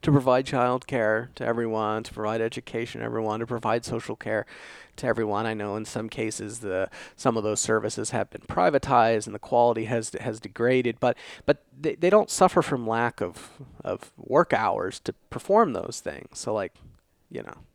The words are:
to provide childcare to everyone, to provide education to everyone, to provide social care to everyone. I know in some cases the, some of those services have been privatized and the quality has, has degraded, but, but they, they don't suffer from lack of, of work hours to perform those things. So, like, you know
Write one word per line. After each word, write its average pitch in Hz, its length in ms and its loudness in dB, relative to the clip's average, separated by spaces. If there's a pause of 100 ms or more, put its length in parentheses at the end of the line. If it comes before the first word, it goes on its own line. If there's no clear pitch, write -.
to 160 100 4
provide 131 340 4
childcare 123 880 0
to 127 100 -8
everyone, 110 600 -2
to - 100 -14
provide 107 260 -4
education 117 600 -6
to 113 40 -6
everyone, 113 360 -4
to 117 60 -4
provide 117 380 -2
social 113 320 -8
care 107 300 -4 (500)
to - 100 -6
everyone. 110 400 0
I 113 80 -2
know 104 220 -6
in 107 80 -6
some 110 240 -8
cases 110 520 -8
the, 95 280 -2 (280)
some 120 200 2
of 107 80 -2
those 107 160 0
services 110 500 0
have 107 200 -4
been - 120 -16
privatized 123 840 4
and 104 80 -10
the 107 60 -10
quality 120 440 2
has, 113 260 -4 (100)
has 113 200 -6
degraded, 120 600 0
but, 123 160 2 (300)
but - 180 2 (140)
they, 147 160 -2
they 175 160 2
don't 208 200 6
suffer 185 320 6
from 123 240 -2
lack 113 340 0
of, - 300 -6 (340)
of - 320 -6
work - 360 2
hours 104 480 -2
to - 120 -6 (180)
perform 202 420 2
those 87 300 -6
things. - 360 -12
So, 110 160 -4
like, 101 200 -4 (560)
you - 120 -10
know - 160 -16 (160)